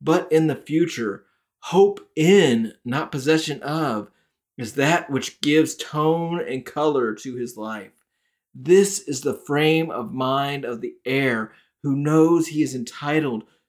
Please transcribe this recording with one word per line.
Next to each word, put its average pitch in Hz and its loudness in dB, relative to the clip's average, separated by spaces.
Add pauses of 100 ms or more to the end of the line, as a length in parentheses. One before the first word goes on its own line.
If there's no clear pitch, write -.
but 165 0
in 160 4
the 143 0
future. 147 -2 (360)
Hope 196 2
in, 156 4 (100)
not 131 -4
possession 151 -2
of, 139 -4 (460)
is 117 -10
that 147 0
which 127 -6
gives 156 2
tone 165 -2
and 131 -6
color 139 0
to 127 -12
his 120 -10
life. 107 -12 (640)
This 180 4
is 139 -8
the 131 -4
frame 156 0
of 117 -8
mind 139 -4
of 117 -8
the 123 -10 (100)
heir 127 0 (300)
who 139 0
knows 160 4
he 151 -2
is 127 -4
entitled 139 -4 (240)